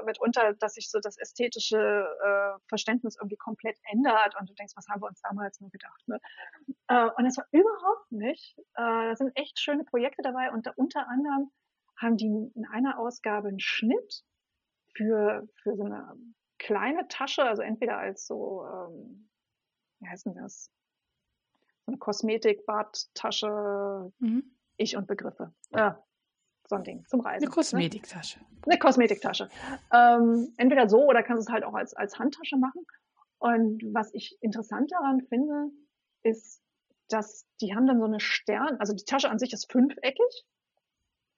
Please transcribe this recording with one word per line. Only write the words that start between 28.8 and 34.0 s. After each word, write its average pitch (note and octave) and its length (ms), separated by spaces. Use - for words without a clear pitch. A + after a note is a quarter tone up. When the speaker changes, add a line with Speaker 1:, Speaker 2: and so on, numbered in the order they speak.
Speaker 1:
Ähm, A#3 640
entweder B3+ 320
so A3+ 180
oder A#3+ 160
kannst A3+ 240
du A#3 40
es - 20
halt A3 120
auch G#3+ 100
als, - 200
als - 240
Handtasche D4 380
machen. C4 300
Und A3+ 440
was A3 220